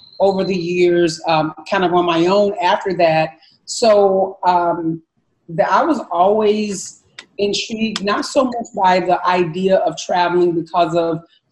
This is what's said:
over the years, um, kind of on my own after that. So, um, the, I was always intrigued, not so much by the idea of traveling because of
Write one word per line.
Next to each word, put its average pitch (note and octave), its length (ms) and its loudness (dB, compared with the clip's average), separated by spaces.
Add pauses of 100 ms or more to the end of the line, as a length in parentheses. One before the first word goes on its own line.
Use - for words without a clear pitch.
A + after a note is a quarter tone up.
(200)
over F#3+ 240 0
the F#3 120 -4
years, F3 720 0
um, D#3 260 0 (160)
kind F#3+ 160 0
of F3 80 -2
on F3 120 2
my E3+ 220 2
own G3+ 340 2
after F#3+ 360 0
that. D#3+ 320 2 (360)
So, G3 800 2
um, E3+ 560 0 (480)
the, E3+ 200 0
I G#3+ 140 4
was D4+ 160 0 (120)
always G#3 920 0 (340)
intrigued, G#3 680 -4
not G3+ 220 -2
so C4+ 200 0
much A#3+ 300 -6
by F#3 240 2
the F3 280 -2
idea F#3 500 0
of E3 200 -2
traveling F3 560 0
because E3+ 420 -2
of E3 240 -2 (320)